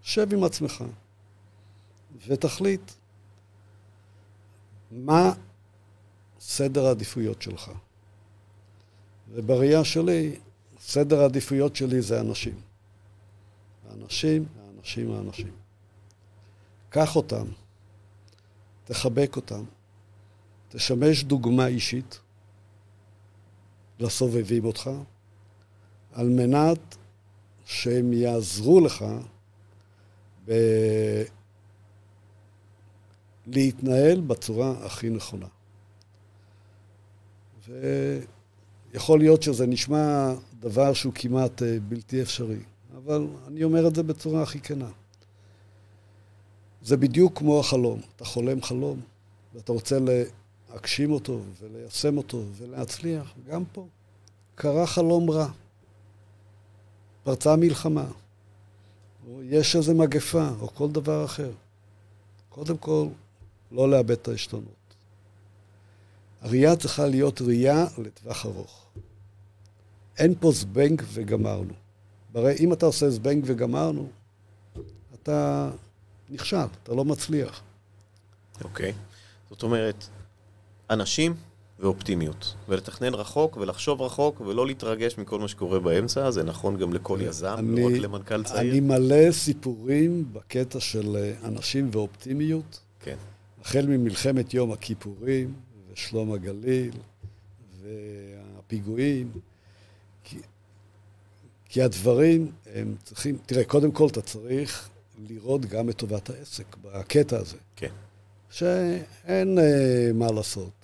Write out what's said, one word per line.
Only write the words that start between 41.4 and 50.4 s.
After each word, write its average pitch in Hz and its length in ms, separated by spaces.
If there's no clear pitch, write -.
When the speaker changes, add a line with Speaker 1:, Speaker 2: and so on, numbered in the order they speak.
Speaker 1:
אה, 117 140
בלתי 120 340
אפשרי, 110 380
אבל 147 300
אני 156 160
אומר 165 240
את 160 80
זה 165 80
בצורה 156 400
הכי 147 160
כנה. 135 300
זה 127 160
בדיוק 143 420
כמו 147 200
החלום. 120 420
אתה 117 100
חולם 127 360
חלום, 131 400
ואתה 117 180
רוצה 117 280
להגשים 127 1120